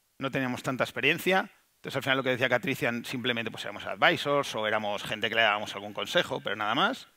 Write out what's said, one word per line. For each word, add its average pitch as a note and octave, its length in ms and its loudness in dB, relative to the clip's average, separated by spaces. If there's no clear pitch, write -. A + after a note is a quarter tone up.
no C3+ 120 -4
teníamos B2+ 320 -2
tanta C3 220 -2
experiencia. E3+ 680 2
Entonces, - 200 -12
al C3+ 80 -2
final C3+ 140 2
lo C3 60 0
que B2+ 80 2
decía B2 180 2
Catricia, B2 420 2
simplemente A#2 440 -2
pues G#2 140 -10
éramos G#2 220 -10
advisors C#3+ 720 2
o G#2+ 120 0
éramos G#2+ 360 0
gente A2 260 -2
que G2 60 0
le A2+ 60 6
dábamos G#2 320 4
algún G2+ 200 -8
consejo, B2+ 480 0
pero G2+ 160 -4
nada G#2+ 180 0
más. G3+ 420 0